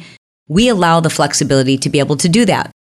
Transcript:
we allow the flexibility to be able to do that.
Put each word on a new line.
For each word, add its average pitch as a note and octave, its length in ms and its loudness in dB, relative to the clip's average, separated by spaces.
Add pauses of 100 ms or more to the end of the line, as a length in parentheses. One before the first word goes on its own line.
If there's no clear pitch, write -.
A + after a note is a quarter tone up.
(480)
we G#3+ 220 2
allow E3+ 300 2
the D#3+ 100 0
flexibility C#3 680 0
to C3+ 120 -4
be D3 100 0
able C#3+ 180 0
to F3 120 0
do G#3+ 160 2
that. D#3 260 -2 (120)